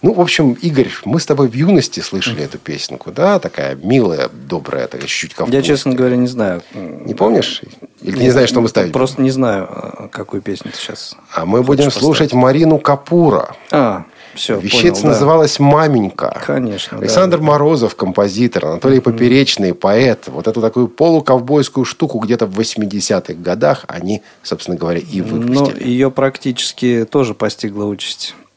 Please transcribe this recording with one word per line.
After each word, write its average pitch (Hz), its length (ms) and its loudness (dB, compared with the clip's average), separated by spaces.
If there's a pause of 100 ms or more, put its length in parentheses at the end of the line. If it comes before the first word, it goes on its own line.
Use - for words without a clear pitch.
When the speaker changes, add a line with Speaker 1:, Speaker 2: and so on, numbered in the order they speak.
Speaker 1:
ну, 226 120 4
в 180 80 2
общем, 156 320 2
Игорь, 135 360 0 (160)
мы 170 140 0
с - 60 -6
тобой 143 220 2
в 113 80 -2
юности 160 440 2
слышали 98 380 -6
Speaker 2:
Мгм. 76 80 -6
Speaker 1:
эту - 140 -12
песенку, 67 520 -10
да? 185 280 2
Такая 69 360 -6
милая, 87 540 0
добрая, 69 580 -6
такая - 200 -10
чуть-чуть - 240 -6 (160)
Speaker 2:
Я, 135 140 2
честно 139 300 0
Speaker 1:
кавказская. 127 40 0
Speaker 2:
говоря, 123 220 2
не 123 100 2
знаю. 104 340 -2 (120)
Speaker 1:
Не - 400 -10
помнишь? - 480 0 (400)
Или 92 100 -8
ты 95 60 -4
не 120 80 0
Speaker 2:
Нет, 127 80 4
Speaker 1:
знаешь, 123 160 4
что 123 120 2
мы 113 80 2
ставим? 92 220 0
Speaker 2:
просто 131 300 -2
не 131 100 2
знаю, 117 400 -2
э, - 400 -12
какую 101 300 -10
песню - 300 -10
ты - 60 -14
сейчас - 380 -12 (180)
Speaker 1:
А 82 120 -4
мы 104 140 2
Speaker 2:
хочешь 127 80 0
Speaker 1:
будем 143 180 4
Speaker 2:
поставить. 123 200 0
Speaker 1:
слушать 156 280 2
Марину 147 440 4
Капура. 143 760 2 (160)
Speaker 2:
А, 107 340 0 (300)
всё, 110 240 -4
Speaker 1:
Вещица 104 220 0 (100)
Speaker 2:
понял, - 100 -2
да. 156 80 2
Speaker 1:
называлась 147 500 4
«Маменька». 143 840 2
Speaker 2:
Конечно, 123 520 -4
да. - 60 -8
Speaker 1:
Александр 180 380 2
Морозов, 147 540 2
композитор, 101 680 0
Анатолий 90 320 2
Speaker 2:
Мгм. 127 80 2
Speaker 1:
Поперечный, 120 680 2
поэт. 110 540 2
Вот - 200 -6
эту 113 140 -2
такую 117 280 2
полуковбойскую 139 960 2
штуку - 340 -2
где-то 113 260 0
в 95 100 -8
восьмидесятых 101 840 -2
годах 110 460 0
они, 98 340 -6 (220)
собственно 85 340 -6
говоря, 85 220 -2
и 92 220 -6
Speaker 2:
Ну, 110 60 -4 (120)
Speaker 1:
выпустили. 127 480 0
Speaker 2:
её 127 240 2
практически 127 1000 -2
тоже 127 240 0
постигла 104 520 -6
участь - 500 -8 (220)